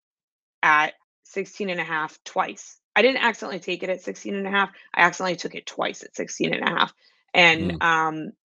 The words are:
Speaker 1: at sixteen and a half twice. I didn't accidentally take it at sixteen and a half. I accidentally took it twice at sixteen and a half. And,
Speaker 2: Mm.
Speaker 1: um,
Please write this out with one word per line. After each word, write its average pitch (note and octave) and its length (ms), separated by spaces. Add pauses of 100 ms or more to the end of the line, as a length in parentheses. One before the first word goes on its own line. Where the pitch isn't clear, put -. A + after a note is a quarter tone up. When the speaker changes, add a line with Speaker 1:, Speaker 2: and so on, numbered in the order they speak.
(640)
Speaker 1:
at D#3 300 (300)
sixteen G3 460
and F3 100
a D#3+ 40
half D#3 400
twice. - 540 (180)
I G#3 60
didn't C4 220
accidentally F3+ 360
take F3+ 240
it F#3 60
at F3+ 120
sixteen G3+ 340
and G3 120
a G3 40
half. G3 180 (240)
I - 80
accidentally F3+ 340
took - 200
it F3 100
twice - 380
at - 120
sixteen - 380
and - 100
a - 60
half. - 240 (400)
And, E3+ 400
Speaker 2:
Mm. E3 100
Speaker 1:
um, D#3+ 480 (140)